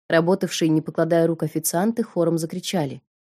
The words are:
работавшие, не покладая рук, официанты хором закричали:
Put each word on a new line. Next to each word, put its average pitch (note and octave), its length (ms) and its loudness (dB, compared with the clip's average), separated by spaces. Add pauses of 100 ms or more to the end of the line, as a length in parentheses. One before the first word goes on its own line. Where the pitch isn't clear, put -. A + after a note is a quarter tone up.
работавшие, E3+ 600 2
не D#3 120 2
покладая E3 460 2
рук, E3 160 -2
официанты F3+ 600 -2
хором E3+ 340 0
закричали: D#3+ 640 -4 (220)